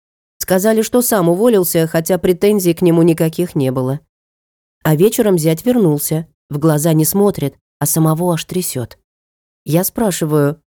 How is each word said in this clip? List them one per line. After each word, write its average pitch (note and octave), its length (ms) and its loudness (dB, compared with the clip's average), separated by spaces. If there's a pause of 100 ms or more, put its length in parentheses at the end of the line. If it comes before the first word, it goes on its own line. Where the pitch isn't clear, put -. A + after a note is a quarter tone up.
(380)
Сказали, A3 440 0
что B3 200 0
сам G3+ 260 0
уволился, F3+ 580 2
хотя E3 320 -2
претензий F#3 560 0
к E3 80 -6
нему E3 200 4
никаких E3+ 520 0
не C3 180 -2
было. C3 280 -4 (840)
А D#3 120 2
вечером G#3 420 2
зять D#3+ 300 -2
вернулся, E3 600 0 (220)
в D3 100 -8
глаза D#3 340 2
не D#3 120 2
смотрит, F#3+ 520 -2 (220)
а D3 80 -4
самого D#3+ 480 0
аж D#3+ 100 -6
трясет. E3+ 540 -8 (640)
Я E3 200 0
спрашиваю, D#3 880 -2